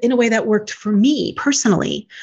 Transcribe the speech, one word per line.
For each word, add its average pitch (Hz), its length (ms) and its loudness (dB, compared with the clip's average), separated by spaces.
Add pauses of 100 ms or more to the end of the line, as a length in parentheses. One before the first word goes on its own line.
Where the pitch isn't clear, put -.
in 247 80 2
a 254 60 2
way 233 100 2
that 220 180 0
worked 214 260 0
for - 200 -6
me 214 460 2
personally. - 680 0 (180)